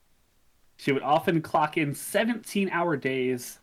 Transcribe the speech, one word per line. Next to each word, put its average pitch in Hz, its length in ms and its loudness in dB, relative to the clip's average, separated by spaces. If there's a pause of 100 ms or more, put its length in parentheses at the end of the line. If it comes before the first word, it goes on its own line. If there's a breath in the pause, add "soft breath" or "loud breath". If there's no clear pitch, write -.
(760)
She - 160 0
would 135 100 0
often 156 380 2
clock 156 360 0
in 143 160 0
seventeen-hour 196 1040 0
days 127 680 -2